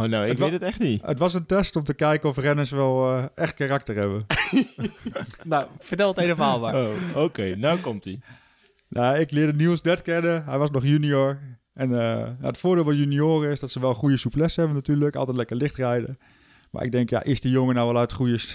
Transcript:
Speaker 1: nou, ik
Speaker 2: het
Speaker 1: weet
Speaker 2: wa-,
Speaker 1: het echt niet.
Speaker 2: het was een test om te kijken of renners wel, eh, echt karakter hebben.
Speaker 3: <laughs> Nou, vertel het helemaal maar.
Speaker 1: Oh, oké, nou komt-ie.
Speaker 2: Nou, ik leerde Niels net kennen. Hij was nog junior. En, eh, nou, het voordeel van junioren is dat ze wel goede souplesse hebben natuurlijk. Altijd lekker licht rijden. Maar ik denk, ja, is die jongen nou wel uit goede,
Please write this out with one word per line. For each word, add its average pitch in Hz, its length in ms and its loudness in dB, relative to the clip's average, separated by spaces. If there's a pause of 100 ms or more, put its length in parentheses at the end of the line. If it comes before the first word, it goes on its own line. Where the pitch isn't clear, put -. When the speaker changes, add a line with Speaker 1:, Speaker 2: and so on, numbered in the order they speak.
Speaker 1:
nou, 113 200 2
ik 107 60 2
Speaker 2:
het 123 100 0
Speaker 1:
weet 143 80 2
Speaker 2:
wa-, 165 60 -2
Speaker 1:
het 175 80 -4
echt 180 180 -4
niet. 123 260 0
Speaker 2:
het 131 140 -2
was 175 140 2
een 175 120 -4
test 190 300 0
om 160 80 0
te 143 100 -2
kijken 151 360 2
of 131 80 -2
renners 143 340 0
wel, 131 400 2
eh, 127 140 -2 (100)
echt 160 180 -4
karakter 135 420 -2
hebben. 101 300 0
Speaker 3:
<laughs> - 1200 -4
Nou, 156 240 -2 (120)
vertel 196 280 0
het 185 120 0
helemaal 151 400 2
maar. 113 160 -2 (120)
Speaker 1:
Oh, 107 40 -2 (240)
oké, 110 400 0
nou 147 240 0
komt-ie. 113 400 -8 (680)
Speaker 2:
Nou, 127 300 0
ik 156 140 0
leerde 151 220 2
Niels 160 280 2
net 170 200 2
kennen. 170 440 -2
Hij 135 120 -4
was 147 140 0
nog 131 120 0
junior. 143 560 2 (340)
En, 131 180 -2
eh, 120 60 2 (200)
nou, 113 240 -6
het 131 160 -4
voordeel 175 260 2
van 147 120 2
junioren 147 560 2
is 139 80 -4
dat 131 120 -10
ze - 80 -8
wel 127 140 2
goede 139 240 2
souplesse 151 420 0
hebben 156 180 2
natuurlijk. 147 380 2
Altijd 131 220 -2
lekker 120 180 -2
licht 139 200 -2
rijden. 123 440 -2 (520)
Maar - 120 -6
ik 123 80 -2
denk, 120 180 2
ja, 117 140 0
is 139 180 0
die 127 100 0
jongen 127 240 4
nou 120 120 4
wel 120 120 2
uit 120 140 0
goede, 120 260 0 (160)